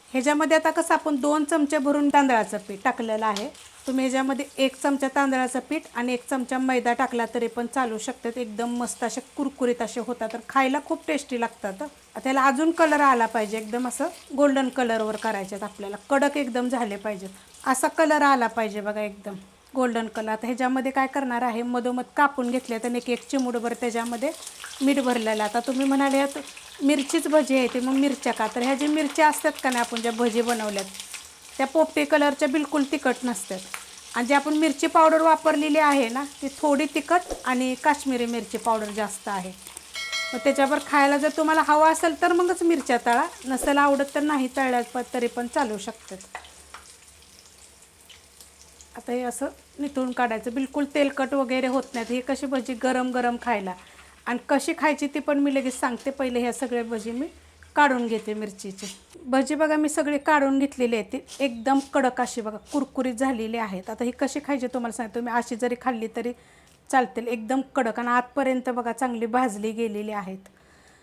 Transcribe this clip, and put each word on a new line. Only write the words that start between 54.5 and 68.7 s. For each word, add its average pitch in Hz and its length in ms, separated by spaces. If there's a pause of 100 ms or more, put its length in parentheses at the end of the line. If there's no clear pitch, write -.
खायची 294 280
ती 285 120
पण 294 200
मी 285 160
लगेच 262 260
सांगते. 247 300
पहिले 254 300
ह्या 240 120
सगळ्या 240 320
भजी 226 260
मी 254 160 (500)
काढून 262 300
घेते 220 280
मिरचीचे. 202 520 (380)
भजी 262 300
बघा 302 220
मी 302 120
सगळे 294 300
काढून 277 400
घेतलेली 254 380
आहे, 214 160
ती 269 320
एकदम 254 340 (160)
कडक 254 260
अशी 247 200
बघा 214 160
कुरकुरीत 262 580
झालेली 226 420
आहेत. 196 340
आता 220 140
ही 240 60
कशी 269 360
खायची 262 200
तुम्हाला 247 300
सांगते, 220 180
तुम्ही 240 180
अशी 233 240
जरी 247 260
खाल्ली 226 340
तरी 240 160 (580)
चालतील, 247 360
एकदम 233 340 (140)
कडक 233 240
आणि 240 100
आतपर्यंत 254 600